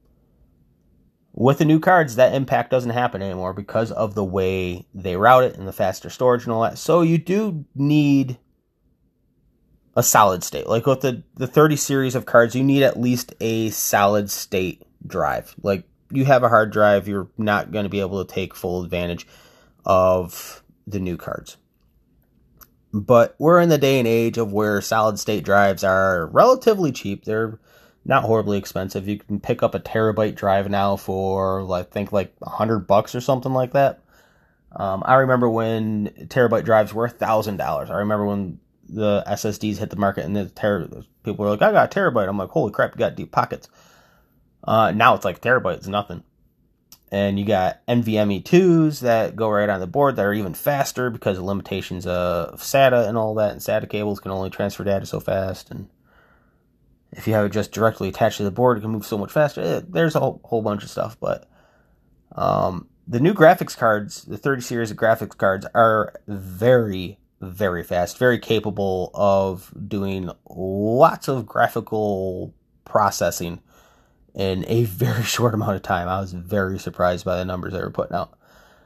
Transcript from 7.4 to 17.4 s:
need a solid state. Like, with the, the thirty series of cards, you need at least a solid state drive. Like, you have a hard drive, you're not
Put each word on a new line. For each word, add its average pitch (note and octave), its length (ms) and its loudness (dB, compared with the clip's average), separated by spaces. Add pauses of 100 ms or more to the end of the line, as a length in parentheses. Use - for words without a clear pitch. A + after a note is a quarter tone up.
need C#3 640 2 (1600)
a A#2+ 60 2
solid G2 420 4
state. - 220 -8
Like, A#2 220 -2
with C3 140 2
the, C3 200 -2 (140)
the C3 100 -6
thirty D3+ 300 4
series C3+ 400 -2
of A2+ 100 -6
cards, A#2 300 4
you C3 80 0
need C#3 180 4
at - 180 4
least B2 400 -2
a A2+ 300 -2
solid G#2 600 2
state - 500 -6 (240)
drive. D2 560 -4
Like, G2 220 -2 (260)
you C3+ 160 0
have C3 160 6
a B2 80 4
hard A2 220 4
drive, G2+ 360 4
you're G2 300 -6
not G#2 340 -2